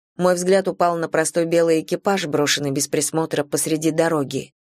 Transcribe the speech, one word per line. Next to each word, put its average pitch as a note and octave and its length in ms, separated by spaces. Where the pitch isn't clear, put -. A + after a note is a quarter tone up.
Мой F3+ 200
взгляд F#3+ 320
упал F3 280
на E3 120
простой D#3+ 360
белый E3 360
экипаж, F3+ 460
брошенный D3 440
без C#3 160
присмотра D#3 560
посреди D#3 480
дороги. D#3 640